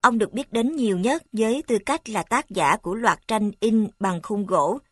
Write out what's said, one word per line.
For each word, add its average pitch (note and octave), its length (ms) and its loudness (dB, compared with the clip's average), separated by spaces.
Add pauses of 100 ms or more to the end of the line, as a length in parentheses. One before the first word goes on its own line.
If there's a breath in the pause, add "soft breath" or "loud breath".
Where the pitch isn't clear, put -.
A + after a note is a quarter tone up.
Ông A#3+ 180 2
được G#3 140 -2
biết C4+ 200 -8
đến A#3 240 -2
nhiều G#3+ 220 0
nhất C4 240 0 (100)
với A3 340 0
tư A3+ 200 0
cách C#4+ 220 -4
là G#3 140 -6
tác A#3+ 280 -2
giả E3+ 260 2
của F#3 180 -6
loạt A3+ 340 -2
tranh G#3+ 220 0 (100)
in A3 280 2 (120)
bằng F#3 220 -2
khung G3+ 240 -4
gỗ F#3 320 2 (140)